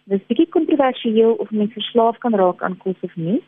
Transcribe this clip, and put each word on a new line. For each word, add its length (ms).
Dit 160
is 60
bietjie 220
kontroversieel 840
of 180
mens 220
verslaaf 460
kan 160
raak 280
aan 140
kos 240
of 160
nie. 320